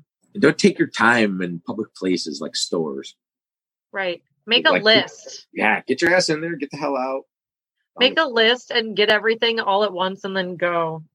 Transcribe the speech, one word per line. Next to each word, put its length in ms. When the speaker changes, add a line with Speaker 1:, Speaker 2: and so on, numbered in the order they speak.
Speaker 1:
And 80
don't 160
take 200
your 100
time 540
in 180
public 340
places 460
like 160
stores. 580
Speaker 2:
Right. 300
Make 200
a 60
Speaker 1:
Like, 100
Speaker 2:
list. 680
Speaker 1:
yeah, 340
get 160
your 120
ass 140
in 120
there, 160
get 140
the 80
hell 180
out. 260
Speaker 2:
Make 200
Speaker 1:
Um, 100
Speaker 2:
a 20
list 400
and 260
get 140
everything 500
all 240
at 80
once 320
and 120
then 200
go. 460